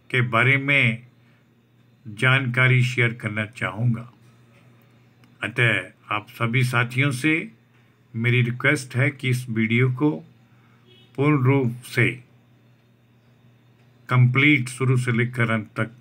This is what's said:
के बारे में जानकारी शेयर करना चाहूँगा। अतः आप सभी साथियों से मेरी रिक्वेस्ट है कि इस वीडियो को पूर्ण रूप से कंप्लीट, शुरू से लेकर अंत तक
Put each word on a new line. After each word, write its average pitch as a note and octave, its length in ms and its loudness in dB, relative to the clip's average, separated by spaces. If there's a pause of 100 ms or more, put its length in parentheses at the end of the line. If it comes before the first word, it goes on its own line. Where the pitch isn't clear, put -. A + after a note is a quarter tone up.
के B2+ 200 0
बारे A#2+ 300 2
में C3+ 480 0 (1000)
जानकारी B2+ 760 2
शेयर A#2+ 380 -2
करना G#2+ 260 -6
चाहूँगा। G#2+ 640 -4 (1300)
अतः G#2 720 -2
आप G#2 160 -6
सभी A#2 340 -2
साथियों B2+ 480 0
से D#3 220 0 (800)
मेरी B2 280 2
रिक्वेस्ट C3+ 540 -2
है C3+ 160 2
कि C3 180 -6
इस B2+ 200 -2
वीडियो A2+ 420 2
को D3+ 180 0 (1080)
पूर्ण C#3+ 260 2
रूप B2+ 420 2
से A#2+ 200 0 (2000)
कंप्लीट, B2+ 600 4
शुरू C3 280 0
से B2 140 -2
लेकर A#2 400 -2
अंत A2 160 -4 (100)
तक A2 240 -4